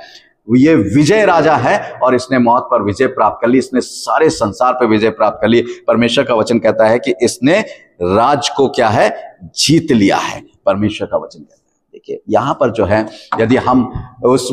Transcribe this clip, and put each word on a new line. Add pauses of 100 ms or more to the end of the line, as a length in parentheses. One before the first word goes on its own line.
(560)
ये
विजय
राजा
है
और
इसने
मौत
पर
विजय
प्राप्त
कर
ली,
इसने
सारे
संसार
पे
विजय
प्राप्त
कर
ली।
परमेश्वर
का
वचन
कहता
है
कि
इसने (420)
राज
को
क्या
है,
जीत
लिया
है। (240)
परमेश्वर
का
वचन
कहता
है।
देखिए,
यहाँ
पर
जो
है, (320)
यदि
हम (320)
उस